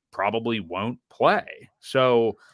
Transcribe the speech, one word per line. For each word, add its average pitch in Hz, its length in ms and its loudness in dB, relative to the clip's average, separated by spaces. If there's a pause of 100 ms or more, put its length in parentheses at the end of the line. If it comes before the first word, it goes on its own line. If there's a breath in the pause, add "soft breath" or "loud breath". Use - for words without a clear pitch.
(120)
probably 113 480 -2
won't 98 380 -6 (120)
play. - 580 0 (120)
So 120 580 2 (160 soft breath)